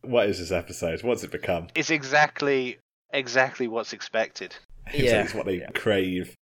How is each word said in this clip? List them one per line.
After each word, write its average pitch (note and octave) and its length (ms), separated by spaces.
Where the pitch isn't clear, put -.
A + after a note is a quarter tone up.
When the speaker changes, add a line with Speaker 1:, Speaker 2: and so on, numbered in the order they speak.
Speaker 1:
What A#2 260
is F2+ 120
this F2 120
episode? E2+ 520
What's A#2 200
it F#2 80
become? F2 440
Speaker 2:
It's D#3+ 160
exactly, C#3+ 880
exactly B2+ 540
what's A2+ 260
expected. - 640
Speaker 1:
It's - 240
Speaker 3:
Yeah. G#2+ 120
Speaker 1:
it's A2 120
what G#2+ 100
they F#2+ 140
Speaker 3:
Yeah. - 160
Speaker 1:
crave. F#2 580